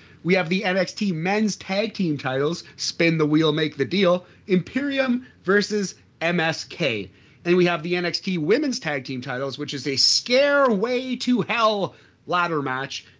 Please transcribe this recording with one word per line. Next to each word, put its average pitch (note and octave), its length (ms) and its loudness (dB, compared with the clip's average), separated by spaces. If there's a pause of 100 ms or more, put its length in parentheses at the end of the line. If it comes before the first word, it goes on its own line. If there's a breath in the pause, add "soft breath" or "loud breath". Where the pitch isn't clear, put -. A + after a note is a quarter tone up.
(220 loud breath)
We E3+ 120 0
have F3+ 140 2
the F#3+ 160 0
N F#3 120 0
X F#3 160 0
T G3+ 180 -2
men's F#3+ 460 0
tag G#3 360 -4
team D#3+ 240 0
titles, C3+ 460 -2 (140 loud breath)
Spin E3 420 0
the D#3 80 2
Wheel, D#3 260 4
Make D#3 240 0
the C#3 80 0
Deal. F3+ 400 2 (220 loud breath)
Imperium C4 800 0 (160 loud breath)
versus G3+ 540 0 (240 soft breath)
M E3+ 180 0
S D#3+ 260 0
K. A2+ 460 -4 (340 soft breath)
And F3 120 4
we F3+ 100 6
have E3+ 160 0
the F3 140 -2
N F3 80 -2
X E3+ 160 -4
T F#3 180 -4
women's A#3 400 0
tag D3 260 -4
team C3 160 -8
titles, C3 380 -6
which D3 160 -8
is C3 140 -8
a C3+ 80 -2
scare C#4 720 2
way B3 460 -2
to B3 260 0
hell G#3+ 540 0 (320 soft breath)
ladder E3 340 0
match. C3+ 440 -6 (140)